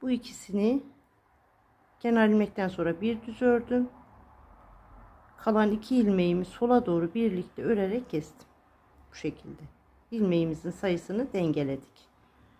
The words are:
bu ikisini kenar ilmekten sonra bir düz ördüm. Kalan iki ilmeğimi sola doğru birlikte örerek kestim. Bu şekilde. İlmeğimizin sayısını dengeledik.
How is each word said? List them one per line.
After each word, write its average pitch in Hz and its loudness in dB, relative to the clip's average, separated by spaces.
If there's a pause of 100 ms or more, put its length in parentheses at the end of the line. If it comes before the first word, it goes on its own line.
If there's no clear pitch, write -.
bu 254 -6
ikisini 233 -2 (1160)
kenar 226 4
ilmekten 208 2
sonra 170 -2
bir 226 -2
düz 226 -10
ördüm. 247 2 (1500)
Kalan 214 2
iki 220 -2
ilmeğimi 180 2
sola 240 2
doğru 170 0
birlikte 208 -2
örerek 196 -2
kestim. - -8 (640)
Bu - -20
şekilde. - -10 (480)
İlmeğimizin 170 0
sayısını 196 -4
dengeledik. 151 -4 (440)